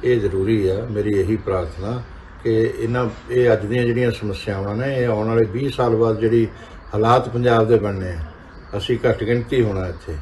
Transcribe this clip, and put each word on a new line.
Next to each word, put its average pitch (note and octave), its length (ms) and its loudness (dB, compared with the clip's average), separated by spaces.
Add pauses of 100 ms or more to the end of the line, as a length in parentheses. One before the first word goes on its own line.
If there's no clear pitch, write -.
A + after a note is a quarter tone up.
ਇਹ B2 180 2
ਜ਼ਰੂਰੀ G2 460 0
ਆ। G2+ 240 -2
ਮੇਰੀ G2+ 280 0
ਇਹੀ G2+ 160 0
ਪ੍ਰਾਰਥਨਾ G2+ 680 -4 (400)
ਕਿ A2+ 340 2
ਇਹਨਾਂ, A#2 320 -2 (200)
ਇਹ A#2+ 240 4
ਅੱਜ G#2+ 120 0
ਦੀਆਂ A#2+ 200 0
ਜਿਹੜੀਆਂ A#2+ 260 2
ਸਮੱਸਿਆਵਾਂ G2+ 640 -4
ਨੇ, C3 260 -2
ਇਹ B2 60 0
ਆਉਣ A2 200 0
ਵਾਲੇ A2+ 180 4
ਵੀਹ B2 240 -4
ਸਾਲ A#2+ 260 2
ਬਾਅਦ A2+ 240 2
ਜਿਹੜੀ A2+ 280 4 (460)
ਹਾਲਾਤ A#2+ 360 4
ਪੰਜਾਬ A#2 380 2
ਦੇ A2+ 120 6
ਬਣਨੇ F#2+ 320 -4
ਆ, E2 80 -8 (580)
ਅਸੀਂ A#2+ 200 -2 (120)
ਘੱਟ A2 140 0
ਗਿਣਤੀ A#2 400 0
ਹੋਣਾ F#2+ 240 -2
ਇੱਥੇ E2 340 -10